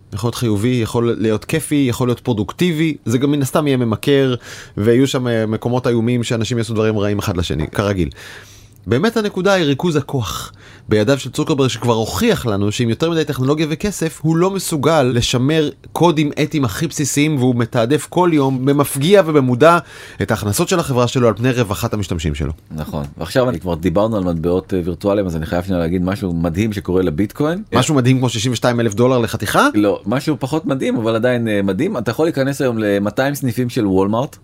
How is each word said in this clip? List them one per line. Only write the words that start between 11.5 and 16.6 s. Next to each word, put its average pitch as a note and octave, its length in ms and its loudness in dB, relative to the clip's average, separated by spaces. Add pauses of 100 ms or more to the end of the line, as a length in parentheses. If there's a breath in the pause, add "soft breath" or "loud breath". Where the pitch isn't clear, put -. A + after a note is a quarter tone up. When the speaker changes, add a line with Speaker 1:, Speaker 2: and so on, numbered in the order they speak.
Speaker 1:
שכבר A#2 260 -2
הוכיח B2 520 -2
לנו G2+ 260 0
שעם A#2 180 -2
יותר D#3+ 200 0
מדי D#3+ 160 0
טכנולוגיה C#3+ 440 -2
וכסף, D#3+ 520 -6
הוא D#3+ 160 0
לא F#3 140 2
מסוגל D#3+ 520 0
לשמר C3 640 2 (220)
קודים D#3 400 2 (120)
אתיים D3+ 220 -2